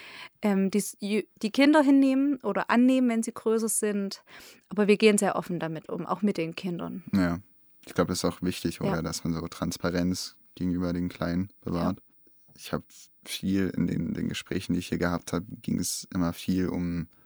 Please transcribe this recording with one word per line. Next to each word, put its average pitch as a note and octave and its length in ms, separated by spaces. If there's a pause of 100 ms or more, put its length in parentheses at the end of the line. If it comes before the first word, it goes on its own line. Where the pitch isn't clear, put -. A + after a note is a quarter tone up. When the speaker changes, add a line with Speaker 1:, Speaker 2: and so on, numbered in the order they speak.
(400)
Speaker 1:
ähm, G3 300
die, G3+ 580 (140)
die G#3+ 80
Kinder D4 320
hinnehmen C4+ 600
oder G3 280
annehmen, B3+ 400
wenn A3+ 120
sie A3+ 120
größer A3+ 340
sind. G3+ 560 (460)
Aber G3+ 180
wir G#3 80
gehen G#3 220
sehr F#3+ 180
offen F3 240
damit D#3+ 300
um, F3 160
auch F3+ 160
mit G#3 160
den E3 160
Kindern. F3 580
Speaker 2:
Ja, E2+ 280 (440)
ich - 80
glaub, F2 160
das F2+ 100
ist - 60
auch F2+ 160
wichtig, F2+ 420
Speaker 1:
Ja. G2+ 100
Speaker 2:
oder, E2 100
dass D#2+ 220
man E2 100
so E2 120
Transparenz F2 880 (180)
gegenüber F2+ 400
den F2 160
Kleinen F2 400 (100)
bewahrt. F2 380
Speaker 1:
Ja. - 560
Speaker 2:
Ich - 180
hab D2+ 100 (440)
viel F#2+ 500
in F2 100
den, E2+ 280
den E2 160
Gesprächen, - 420
die F2 60
ich F2 100
hier - 100
gehabt F2 360
hab, F2 80 (180)
ging - 180
es - 360
immer F2 180
viel F#2 360
um, E2+ 400 (180)